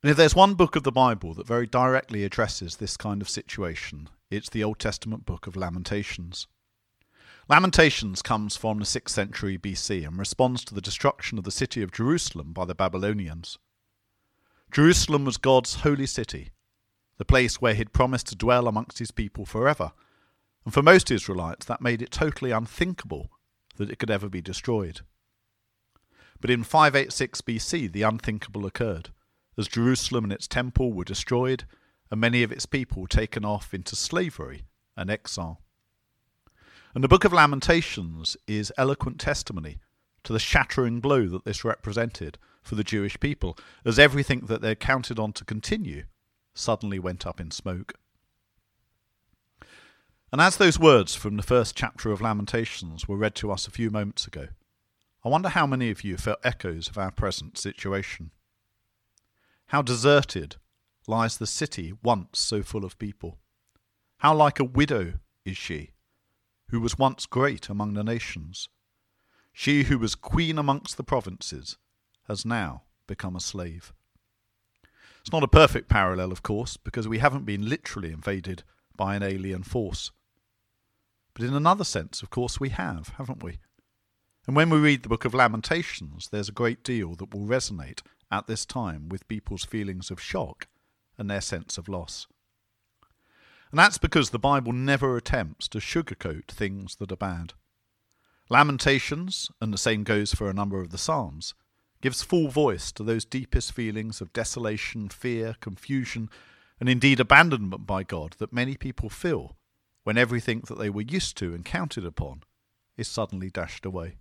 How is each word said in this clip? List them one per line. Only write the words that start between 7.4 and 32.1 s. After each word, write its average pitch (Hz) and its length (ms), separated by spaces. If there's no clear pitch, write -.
Lamentations 147 720
comes 107 340
from 107 240
the 101 60
sixth - 280
century 98 440
B 95 180
C 92 280
and 80 140
responds 123 480
to - 80
the 98 80
destruction - 560
of 92 60
the 98 80
city 123 320
of 90 80
Jerusalem 113 600
by 90 120
the 87 80
Babylonians. 92 840
Jerusalem 151 540
was 127 120
God's 131 380
holy 139 300
city, - 440
the - 80
place 127 360
where 117 120
he'd 107 200
promised 127 340
to 107 80
dwell 120 320
amongst 110 320
his 117 120
people 104 340
forever, 117 460
and 110 100
for 143 80
most 175 300
Israelites 90 540
that - 160
made 120 200
it 123 80
totally 143 420
unthinkable 113 760
that 104 140
it - 80
could 110 120
ever 101 180
be 92 120
destroyed. 98 600
But - 100
in 120 140
five 151 320
eight 139 160
six - 300
B 113 180
C, 151 280
the 98 160
unthinkable 107 600
occurred, 92 440
as 101 100
Jerusalem 123 560
and 101 80
its - 160
temple 123 460
were 90 100
destroyed, 123 600
and 107 120